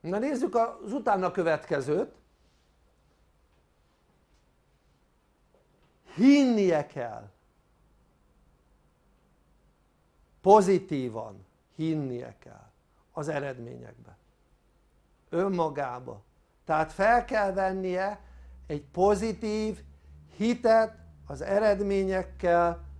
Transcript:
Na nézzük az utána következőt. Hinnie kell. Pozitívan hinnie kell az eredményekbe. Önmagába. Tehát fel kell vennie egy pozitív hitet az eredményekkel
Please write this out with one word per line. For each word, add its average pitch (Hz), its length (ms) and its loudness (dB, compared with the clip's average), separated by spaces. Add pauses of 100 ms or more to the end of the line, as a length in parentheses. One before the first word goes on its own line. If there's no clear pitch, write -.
Na 185 140 -4
nézzük 254 360 -2
az 226 380 -2
utána 202 380 0
következőt. 156 800 -2 (4000)
Hinnie 220 720 4
kell. 110 420 -12 (3000)
Pozitívan 131 1040 2 (300)
hinnie 131 640 -6
kell - 300 -20 (420)
az 151 160 -8
eredményekbe. 123 920 -10 (1120)
Önmagába. 143 960 -4 (420)
Tehát 156 260 -2
fel 233 340 2
kell 208 280 -2
vennie 190 680 -4 (460)
egy 147 160 -8
pozitív 208 1000 0 (520)
hitet 220 600 2 (300)
az 139 140 -12
eredményekkel 190 1400 0 (160)